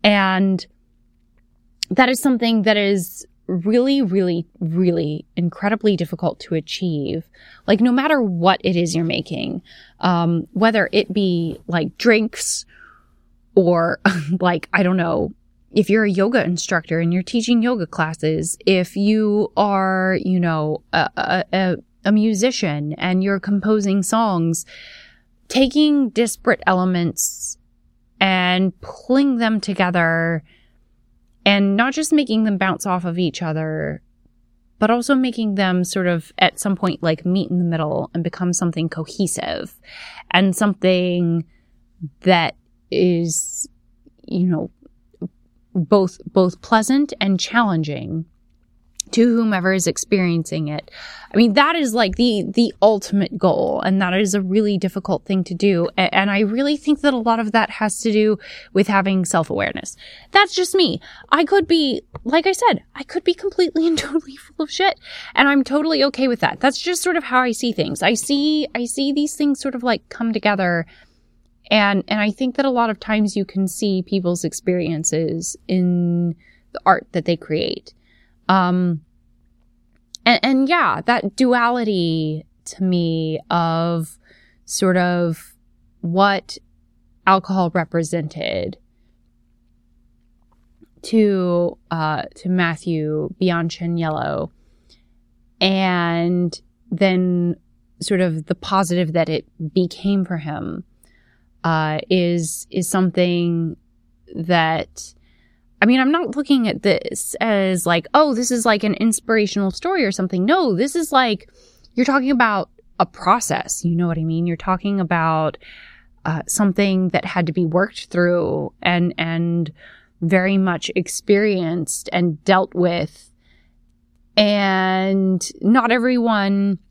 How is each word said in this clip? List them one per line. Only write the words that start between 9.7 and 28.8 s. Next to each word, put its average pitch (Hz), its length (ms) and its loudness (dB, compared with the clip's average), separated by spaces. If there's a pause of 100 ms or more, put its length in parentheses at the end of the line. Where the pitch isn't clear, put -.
um, 170 520 0
whether 214 400 2
it 202 200 0
be, 180 540 0
like, 170 320 -4
drinks - 640 0 (920)
or, 175 460 2 (200)
<laughs> 160 200 -4
like, 175 320 0
I 202 100 -2
don't 185 140 2
know, 170 380 -2 (380)
if 202 160 2
you're 220 160 2
a 208 60 0
yoga 196 340 0
instructor 165 560 -4
and 170 120 0
you're 185 100 0
teaching 233 400 0
yoga 226 240 -2
classes, 160 800 -4
if 185 300 2
you 208 600 2
are, 190 680 2
you 185 160 0
know, 156 440 -2 (100)
a, - 240 0
a, - 360 -2
a, 185 240 0 (280)
a 202 80 2
musician 208 840 0
and 185 300 0
you're 196 160 0
composing 202 640 0
songs, 175 640 0 (840)
taking 277 640 2
disparate 226 560 0
elements 180 880 -2 (640)
and 185 600 2